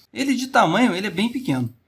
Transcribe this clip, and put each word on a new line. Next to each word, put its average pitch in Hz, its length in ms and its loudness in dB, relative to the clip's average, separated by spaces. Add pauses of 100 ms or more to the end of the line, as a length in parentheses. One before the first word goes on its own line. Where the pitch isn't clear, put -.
(140)
Ele 269 200 -2
de 247 140 -4
tamanho, 202 480 2
ele 196 120 -4
é 185 40 -8
bem 202 180 0
pequeno. 131 440 -4 (140)